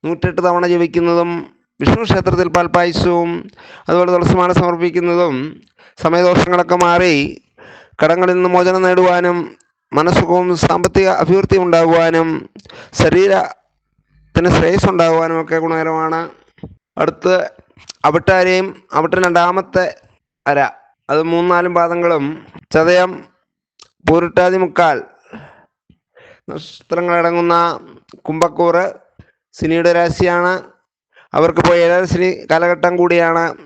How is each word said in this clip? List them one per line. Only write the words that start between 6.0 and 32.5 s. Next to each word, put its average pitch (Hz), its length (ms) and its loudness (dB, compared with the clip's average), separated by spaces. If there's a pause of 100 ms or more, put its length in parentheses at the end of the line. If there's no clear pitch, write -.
മാറി 175 320 2 (880)
കടങ്ങളിൽ 180 360 2
നിന്ന് 180 160 0
മോചനം 185 320 2
നേടുവാനും 180 520 2 (540)
മനസ്സുഖവും 175 560 0 (160)
സാമ്പത്തിക 185 440 0 (140)
അഭിവൃദ്ധിയും 190 440 2
ഉണ്ടാകുവാനും 165 640 2 (720)
ശരീരത്തിന് - 1600 -2
ശ്രേയസ് 170 360 2
ഉണ്ടാകുവാനും 165 480 0
ഒക്കെ 160 240 -4
ഗുണകരമാണ്. 160 560 -4 (840)
അടുത്ത് 180 340 0 (720)
അവിട്ടാരെയും, 185 600 2 (300)
അവിട്ട 160 160 0 (120)
രണ്ടാമത്തെ 180 600 0 (600)
അര, 143 140 0 (500)
അത് 151 120 0 (100)
മൂന്നാലും 175 460 0
പാദങ്ങളും, 170 480 -2 (480)
ചതയം, 180 380 2 (960)
പൂരിട്ടാതി 175 560 2
മുക്കാൽ 160 340 0 (1500)
നക്ഷത്രങ്ങളടങ്ങുന്ന 170 1040 -2 (720)
കുംഭക്കൂറ് 170 580 0 (680)
ശനിയുടെ 170 440 0
രാശിയാണ്. 175 540 0 (800)
അവർക്കിപ്പോൾ 165 500 2
ഏഴര 175 280 2
ശനി 175 160 0 (220)
കാലഘട്ടം 175 500 0